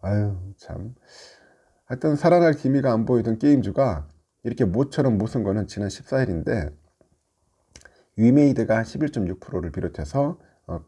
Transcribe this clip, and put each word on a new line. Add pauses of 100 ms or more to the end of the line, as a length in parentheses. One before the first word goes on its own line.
아유, (220)
참. (920)
하여튼
살아날
기미가
안
보이던
게임주가 (360)
이렇게
모처럼
무슨
거는
지난
십사
일인데, (1500)
위메이드가
십일
점
육
프로를
비롯해서, (280)
어,